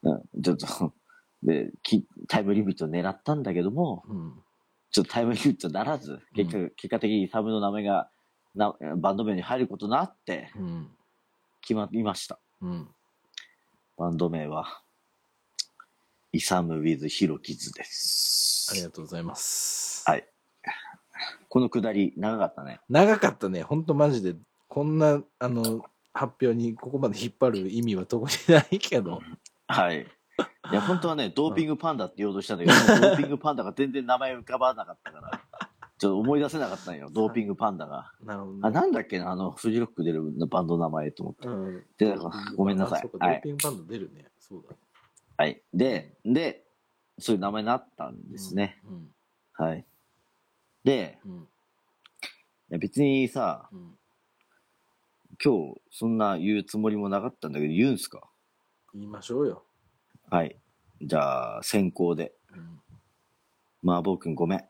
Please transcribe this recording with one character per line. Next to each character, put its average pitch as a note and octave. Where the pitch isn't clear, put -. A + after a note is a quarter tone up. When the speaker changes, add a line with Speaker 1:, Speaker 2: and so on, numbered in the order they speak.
Speaker 1:
う -
ん、 -
ち E2+
ょ F2
っ -
と、 -
で、 C2+
き-、 -
タ -
イ G#2
ム G2
リ G#2
ミ F#2+
ッ -
ト E2
狙 F2
っ -
た D3+
ん D3
だ G2+
け F2
ど F#2+
も、 C3
Speaker 2:
う G#2+
ん。 E2
Speaker 1:
ち G2+
ょ -
っ -
と -
タ A#2
イ A#2
ム A#2
リ G#2
ミ -
ッ -
ト F#2
な F#2
ら C#3+
ず、 D2
結 F#2+
局、 G2
Speaker 2:
う -
ん。 -
Speaker 1:
結 -
果 A2+
的 G#2+
に G#2+
イ F#2
サ A2
ム A2
の A2
名 G2+
前 G#2
が、 G2
な-、 G#2
バ G2
ン G2
ド A2+
名 G#2+
に F2+
入 B2+
る B2+
こ G2
と G#2
に G#2
な C#3+
っ F#3+
て、 -
Speaker 2:
う G#2
ん。 F2+
Speaker 1:
決 -
ま G#2
り A2+
ま G#2
し -
た。 -
Speaker 2:
う F2+
ん。 F2
Speaker 1:
バ F2
ン E2+
ド E2+
名 D#2
は、 D#2
イ D#2+
サ F2+
ム E2
ウ D2+
ィ D#2+
ズ D2+
ヒ -
ロ D#2
キ -
ズ C#2
で -
す。 -
Speaker 2:
あ G2
り F#2
が E2+
と E2
う D#2+
ご D#2
ざ F2
い E2
ま E2+
す。 -
Speaker 1:
は D2+
い。 -
こ -
の B2
く A#2+
だ A2
り、 G2+
長 G#2+
か G2
っ -
た -
ね。 C2+
Speaker 2:
長 G3
か -
っ -
た G2+
ね。 F2+
ほ D3
ん D#3+
と D#3
マ D3
ジ A#2+
で、 F2+
こ C#3+
ん D#3
な、 D3
あ B2+
の、 A2+
発 A#2+
表 B2
に A#2
こ B2+
こ C#3
ま B2+
で G2+
引 A#2
っ -
張 A2
る F#2+
意 A#2
味 A2+
は F#2
特 A#2+
に -
な D3+
い F#3+
け C3
ど。 F2+
Speaker 1:
は F2
い。 D2+
い -
や、 G#3
本 F#3
当 E3
は E3
ね、 C#3+
Speaker 2:
う -
ん。 -
Speaker 1:
ド D3+
ー B2+
ピ E3
ン D3+
グ D3+
パ E3
ン C3+
ダ G#2
っ -
て -
言 G#2
お G2+
う F#2+
と G2
し -
た G#3+
ん -
だ -
け E3+
ど、 -
Speaker 2:
<laughs> G#3
Speaker 1:
ド G3
ー -
ピ C#3+
ン C#3
グ C#3+
パ D3
ン -
ダ C3+
が -
全 C#3
然 C3
名 B2
前 C3
浮 A#2
か B2+
ば B2+
な A2
か F2+
っ E2+
た -
か D2+
ら、 -
ち -
ょ G2+
っ -
と F#2+
思 C3
い -
出 C#3+
せ D#3
な C3
か F#2
っ F#2
た F2+
ん D#2+
よ。 C#2+
ド A2
ー A2
ピ A2+
ン G#2
グ G2
パ G#2+
ン F#2
ダ D2+
が。 C#2+
Speaker 2:
な G#2
る G2+
ほ G2
ど F#2+
ね。 G2
Speaker 1:
あ、 G#2+
な A2+
ん F#4+
だ A#3
っ -
け G2
な、 F2+
あ F#2
の、 F#2
フ -
ジ A2+
ロ A#2
ッ -
ク E2+
出 E2
る D#2
バ -
ン E2+
ド E2+
名 E2
前 D2+
と -
思 -
っ -
て。 -
Speaker 2:
う B2
ん。 F#2+
Speaker 1:
で、 G#3+
な G3
ん -
か、 G2+
ご F#2+
め G2
ん -
な F#2+
さ E2+
い。 -
Speaker 2:
あ、 -
そ -
う F#2+
か、 F2
Speaker 1:
は E2+
い。 -
Speaker 2:
ド -
ー -
ピ D3
ン C#3+
グ C#3+
パ D3+
ン F2
ダ F#2
出 A2+
る D#2+
ね。 D2
そ -
う D#2+
だ。 -
Speaker 1:
は D#2
い。 -
で、 A2
で、 C3+
そ -
う A2
い -
う F#2
名 G2+
前 G#2+
に G#2+
な B2
っ -
た C#2
ん G1+
で -
す F#2
ね。 G2
Speaker 2:
う G2+
ん、 -
う F2+
ん。 D#2+
Speaker 1:
は E2
い。 -
で、 B2+
Speaker 2:
う G2+
ん。 F#2
Speaker 1:
い D#2
や、 E2
別 G2+
に C3+
さ、 G2
Speaker 2:
う G2
ん。 F2
Speaker 1:
今 F2+
日 -
そ -
ん A2+
な G2+
言 G2+
う G2
つ -
も G#2+
り G#2+
も G2+
な G2
か A2+
っ B2+
た -
ん D2+
だ D2
け D2+
ど、 D#2
言 A2
う C#3
ん G#2+
す -
か？ -
Speaker 2:
言 G2+
い G#2
ま G#2
し -
ょ C3
う C#3+
よ。 -
Speaker 1:
は F2
い。 -
じ D2
ゃ B1+
あ、 -
先 G2
行 E2+
で。 D#2+
Speaker 2:
う F#2+
ん。 E2
Speaker 1:
ま F2
あ、 F2
ぼ F#2+
う F2+
く -
ん D#2+
ご E2+
め F#2
ん。 F#2+